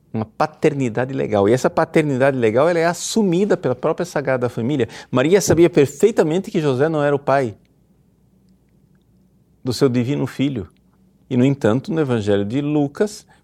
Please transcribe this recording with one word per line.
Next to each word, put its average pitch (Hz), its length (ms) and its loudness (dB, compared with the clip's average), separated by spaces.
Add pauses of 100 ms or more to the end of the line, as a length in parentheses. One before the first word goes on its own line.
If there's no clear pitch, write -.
(140)
uma 110 100 -4
paternidade 135 880 -2
legal. 107 360 2
E 113 40 4
essa 127 160 2
paternidade 143 720 0
legal, 117 300 2
ela 175 100 0
é 160 80 2
assumida 185 720 0
pela 127 180 -2
própria 165 320 -4
Sagrada 131 420 -2
Família. 120 400 -2 (220)
Maria 151 300 2
sabia 170 280 4
perfeitamente 180 840 0
que 180 80 -2
José 143 280 0
não 156 140 -2
era 143 120 0
o 139 40 0
pai 131 380 -2 (2000)
do 127 100 -4
seu 139 160 2
divino 127 380 -2
filho. 131 420 -6 (600)
E, 127 80 -4
no 123 80 4
entanto, 135 480 0
no 160 80 -2
Evangelho 104 440 0
de 117 160 -4
Lucas, 147 640 -4 (180)